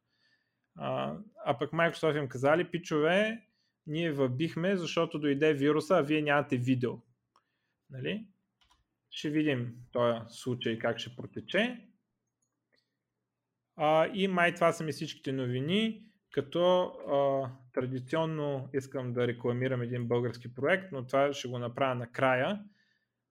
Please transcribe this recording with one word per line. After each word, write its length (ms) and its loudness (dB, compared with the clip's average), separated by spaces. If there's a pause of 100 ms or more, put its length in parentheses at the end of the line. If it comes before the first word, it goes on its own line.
(760)
А, 400 -4 (280)
а 140 0
пък 140 -6
Microsoft 460 2
им 100 -4
казали: 420 2
„Пичове, 760 0 (400)
ние 260 -2
въбихме, 640 0
защото 420 -2
дойде 360 4
вируса, 440 4
а 40 6
вие 200 0
нямате 340 2
видео.“ 360 0 (1000)
Нали? 360 -6 (840)
Ще 200 -8
видим 440 0 (180)
този 260 2 (100)
случай 500 -4
как 200 -2
ще 180 -12
протече. 720 -4 (1900)
А, 380 4
и 140 2
май 260 4
това 180 4
са 120 -6
ми 80 -2
всичките 400 -6
новини, 720 -2 (260)
като, 540 2
а, 640 0 (220)
традиционно 1000 -2
искам 400 -4
да 140 2
рекламирам 560 -2
един 260 -4
български 460 -2
проект, 380 0
но 140 -8
това 260 2
ще 160 -8
го 100 -6
направя 360 -2
накрая. 720 0 (680)